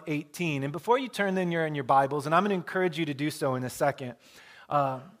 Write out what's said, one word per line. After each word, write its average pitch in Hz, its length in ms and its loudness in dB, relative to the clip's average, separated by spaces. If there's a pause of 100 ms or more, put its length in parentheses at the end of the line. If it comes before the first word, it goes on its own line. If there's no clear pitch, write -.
eighteen. 147 580 -4
And 143 80 -4
before 214 280 0
you 262 80 -4
turn 202 320 -2
in 175 120 0
your, 165 140 0
in 156 80 -4
your 143 100 -2
Bibles, 135 440 2
and 160 80 2
I'm 180 80 6
gonna 208 100 2
encourage 180 460 0
you 165 60 0
to 143 100 -4
do 147 160 -2
so 135 240 -2
in 127 80 -4
a 127 80 -4
second, 131 420 -2 (560)
uh, 135 300 0 (220)